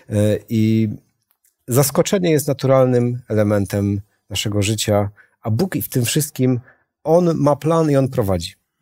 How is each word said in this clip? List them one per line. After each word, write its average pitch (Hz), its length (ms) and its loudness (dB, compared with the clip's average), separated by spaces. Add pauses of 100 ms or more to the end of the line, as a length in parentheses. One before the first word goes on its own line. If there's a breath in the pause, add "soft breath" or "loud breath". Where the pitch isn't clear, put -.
E, - 40 -8 (360)
i 110 400 2 (800)
zaskoczenie 165 640 0
jest 147 160 0
naturalnym 127 800 2
elementem 104 760 0 (280)
naszego 101 320 -4
życia, 101 480 0 (320 soft breath)
a 113 100 -4
Bóg 160 240 -2
i 147 60 -4
w - 80 -10
tym 123 160 -2
wszystkim, 127 540 -2 (440 soft breath)
On 165 340 2
ma 147 180 2
plan 160 360 0
i 143 40 2
On 135 120 2
prowadzi. 98 460 -4 (280)